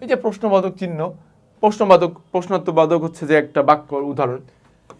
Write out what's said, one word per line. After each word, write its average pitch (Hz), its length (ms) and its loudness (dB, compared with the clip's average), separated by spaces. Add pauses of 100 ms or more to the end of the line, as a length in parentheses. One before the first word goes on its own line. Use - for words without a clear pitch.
এই 247 60 -14
যে 311 80 0
প্রশ্নবাদক 190 600 -2
চিহ্ন, 170 360 -6 (460)
প্রশ্নবাদক, 190 640 2 (100)
প্রশ্নার্থবাদক 170 720 0
হচ্ছে 165 240 -8
যে 151 100 2
একটা 147 260 0
বাক্য 147 320 2
উদাহরণ। 135 440 -4 (600)